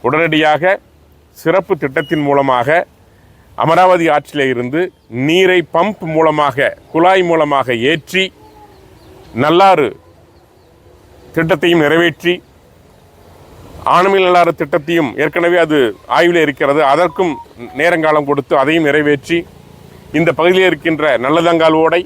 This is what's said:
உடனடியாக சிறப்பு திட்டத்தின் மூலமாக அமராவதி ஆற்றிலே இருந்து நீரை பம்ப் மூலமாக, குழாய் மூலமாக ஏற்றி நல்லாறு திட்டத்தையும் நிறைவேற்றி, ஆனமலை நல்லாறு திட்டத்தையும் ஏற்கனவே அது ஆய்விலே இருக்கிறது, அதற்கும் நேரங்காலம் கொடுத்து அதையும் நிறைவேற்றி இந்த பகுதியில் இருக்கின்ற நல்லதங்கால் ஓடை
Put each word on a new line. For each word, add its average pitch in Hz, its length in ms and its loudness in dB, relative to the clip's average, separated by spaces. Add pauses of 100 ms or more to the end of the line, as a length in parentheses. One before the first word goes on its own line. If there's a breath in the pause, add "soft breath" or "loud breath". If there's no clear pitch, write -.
உடனடியாக 156 720 0 (600)
சிறப்பு 175 400 -2
திட்டத்தின் 151 460 -4
மூலமாக 139 420 0 (920 soft breath)
அமராவதி 170 420 2 (100)
ஆற்றிலே 147 380 -4
இருந்து 123 280 -4 (460)
நீரை 180 320 2 (160)
பம்ப் 196 280 -2 (120)
மூலமாக, 147 640 0 (160)
குழாய் 180 360 2
மூலமாக 143 460 0 (160)
ஏற்றி 185 320 -4 (1200)
நல்லாறு 165 440 2 (1500)
திட்டத்தையும் 165 500 0
நிறைவேற்றி, 170 500 0 (1600)
ஆனமலை 190 300 2
நல்லாறு 175 260 2 (100)
திட்டத்தையும் 156 480 -2 (140)
ஏற்கனவே 170 420 -2
அது 151 140 0 (380)
ஆய்விலே 170 300 2
இருக்கிறது, 143 340 -2 (100)
அதற்கும் 165 420 0 (460)
நேரங்காலம் 156 500 0
கொடுத்து 143 320 -2
அதையும் 156 280 0
நிறைவேற்றி 147 500 0 (800)
இந்த 165 180 2
பகுதியில் 180 320 2
இருக்கின்ற 156 340 -4 (220)
நல்லதங்கால் 160 580 2
ஓடை 165 220 0